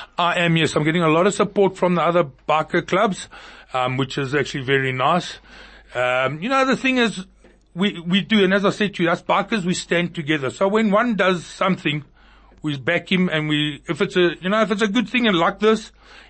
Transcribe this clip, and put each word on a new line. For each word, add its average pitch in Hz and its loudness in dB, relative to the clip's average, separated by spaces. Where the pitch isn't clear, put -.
I 175 0
am, 170 2
yes. 160 0
I'm 151 2
getting 160 0
a 160 2
lot 165 4
of 202 2
support 190 0
from 180 2
the 160 0
other 170 2
biker 156 0
clubs, 190 -2
um, 127 0
which 135 -4
is 135 -4
actually 139 -2
very 131 0
nice. 147 -2
Um, 127 0
you 190 -6
know, 269 2
the 262 2
thing 262 0
is, 208 -2
we, 180 -2
we 180 0
do, 202 2
and 185 4
as 196 2
I 202 4
said 202 -2
to 180 -2
you, 165 2
us 175 -2
bikers, 196 -2
we 175 -2
stand 175 -2
together. 143 -2
So - 0
when 214 2
one 226 2
does 180 0
something, 170 -2
we 147 -4
back 165 -2
him, 185 2
and 156 -2
we, 147 -2
if 170 -4
it's 190 -4
a, 175 2
you 180 -6
know, 214 2
if 208 0
it's 208 -2
a 220 2
good 214 0
thing 240 0
and 196 2
like 190 0
this, 220 2